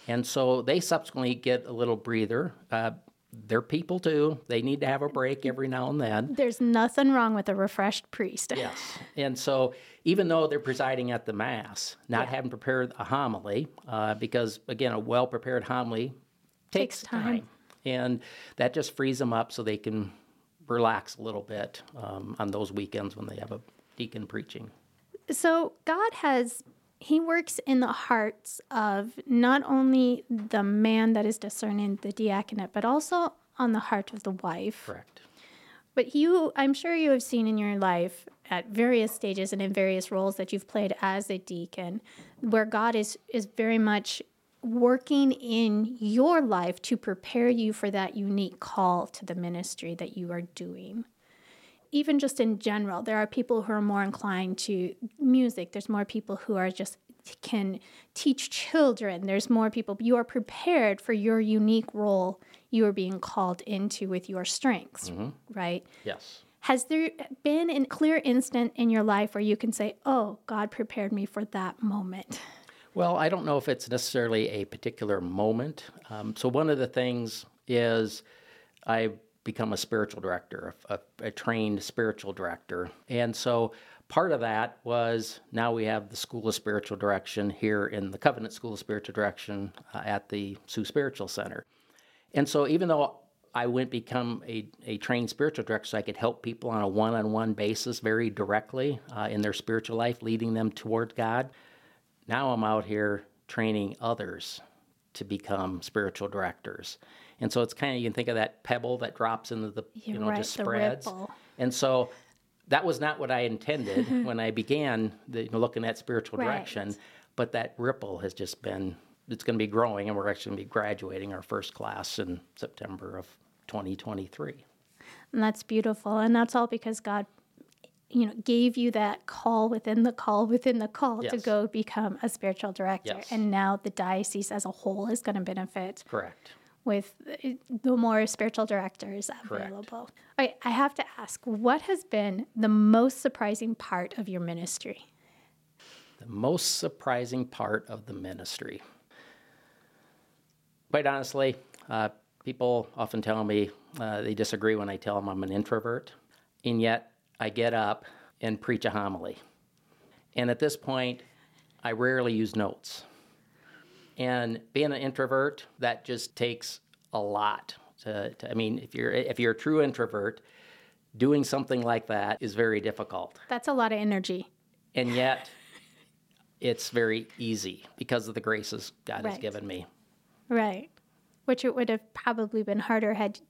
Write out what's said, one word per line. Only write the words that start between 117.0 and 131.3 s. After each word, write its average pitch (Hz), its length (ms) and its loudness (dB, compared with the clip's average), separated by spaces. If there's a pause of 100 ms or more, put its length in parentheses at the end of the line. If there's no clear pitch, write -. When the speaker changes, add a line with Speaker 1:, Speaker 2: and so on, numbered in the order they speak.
Speaker 1:
but 120 160 -2
that 117 260 -4
ripple 120 400 -4
has 92 160 -6
just - 260 -8
been, 95 360 -6 (320)
it's 113 160 -10
gonna 117 140 0
be 107 80 0
growing, 107 420 0
and 104 80 -2
we're 101 120 -2
actually 101 220 -4
gonna 98 120 -6
be 104 60 -16
graduating 98 640 -4
our 92 100 -10
first 101 300 -6
class 107 460 -8
in 90 220 -6 (160)
September 95 600 -12
of 95 100 -12 (400)
twenty 98 300 -6
twenty-three. 110 680 -10 (680)
Speaker 2:
And 226 100 0
that's 214 220 0
beautiful, 214 540 0
and 226 160 6
that's 233 200 4
all 233 140 2
because 220 320 -6
God, 202 260 -4 (800)
you 240 180 4
know, 214 60 -4 (120)
gave 240 320 4
you 240 160 2
that 208 340 0
call 226 420 2
within 226 360 4
the 247 80 6
call 214 340 2
within 247 320 4
the 214 80 -2
call 233 360 -2
to 127 100 -2